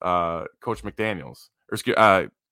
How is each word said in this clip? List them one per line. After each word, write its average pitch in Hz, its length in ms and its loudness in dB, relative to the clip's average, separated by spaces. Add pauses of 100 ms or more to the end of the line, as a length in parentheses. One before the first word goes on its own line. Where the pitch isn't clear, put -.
uh, 85 440 -2 (160)
Coach 113 220 -8
McDaniels, 98 640 -8 (200)
or 110 60 -8
excuse, 113 220 -2
uh, 95 300 6 (240)